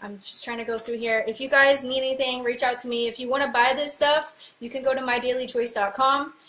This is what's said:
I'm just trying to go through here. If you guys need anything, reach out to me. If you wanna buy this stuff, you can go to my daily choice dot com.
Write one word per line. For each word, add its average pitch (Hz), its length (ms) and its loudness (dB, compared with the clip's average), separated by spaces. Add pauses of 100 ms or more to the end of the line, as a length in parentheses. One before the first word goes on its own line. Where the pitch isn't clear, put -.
I'm 202 180 -14
just - 260 -12
trying 233 120 -8
to 226 80 -8
go 226 140 -4
through 233 180 -8
here. 226 320 0
If 226 140 -6
you 269 80 -4
guys 277 340 6
need 262 140 -4
anything, 262 440 -2
reach 247 200 -2
out 247 160 0
to 247 100 -10
me. 233 180 0
If 233 140 -6
you 254 80 -6
wanna 269 200 0
buy 240 260 4
this 294 180 -2
stuff, 302 640 0
you 233 120 -12
can 262 120 -6
go 262 120 2
to 262 80 -2
my 247 160 0
daily 247 280 -2
choice 240 260 -2
dot 202 200 0
com. 277 400 2 (160)